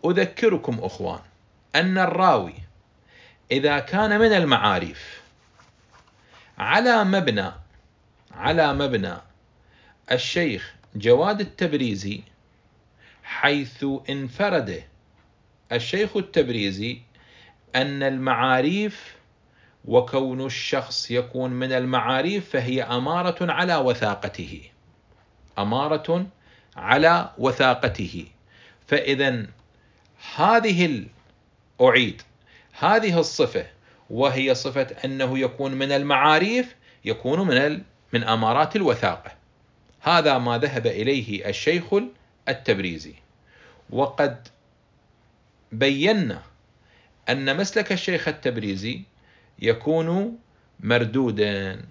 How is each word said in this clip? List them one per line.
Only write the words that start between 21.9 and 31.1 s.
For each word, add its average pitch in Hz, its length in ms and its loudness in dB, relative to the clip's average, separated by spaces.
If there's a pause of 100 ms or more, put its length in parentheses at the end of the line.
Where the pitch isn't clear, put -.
فهي 127 340 -2
أمارة 165 680 -2
على 175 240 0
وثاقته، 104 840 -2 (1000)
أمارة 151 680 -2 (480)
على 156 600 4
وثاقته. 120 880 0 (600)
فإذن 135 600 0 (880)
هذه 196 500 4
ال-، 131 220 -4 (720)